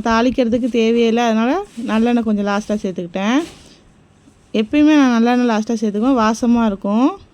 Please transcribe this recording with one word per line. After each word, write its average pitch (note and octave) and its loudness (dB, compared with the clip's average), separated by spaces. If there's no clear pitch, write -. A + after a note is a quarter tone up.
தாளிக்கிறதுக்கு A#3 0
தேவையில்லை, A#3 2
அதனால A3+ 0
நல்லெண்ணெய் A#3 0
கொஞ்சம் G#3 -2
லாஸ்ட்டாக G#3 -4
சேர்த்துக்கிட்டேன். F#3+ -4
எப்பயுமே D4 2
நான் B3+ 4
நல்லெண்ணெய் A#3+ 0
லாஸ்ட்டாக A3 -4
சேர்த்துக்குவேன், A3+ 0
வாசமா A#3 0
இருக்கும். G#3 0